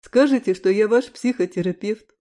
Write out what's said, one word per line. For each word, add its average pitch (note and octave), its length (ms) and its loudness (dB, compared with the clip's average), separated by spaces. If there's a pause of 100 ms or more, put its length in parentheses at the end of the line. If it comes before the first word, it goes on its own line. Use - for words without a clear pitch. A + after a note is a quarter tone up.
Скажете, C4 500 0
что F#3 160 -2
я G#3 180 2
ваш A#3+ 240 0
психотерапевт. G3+ 1120 -6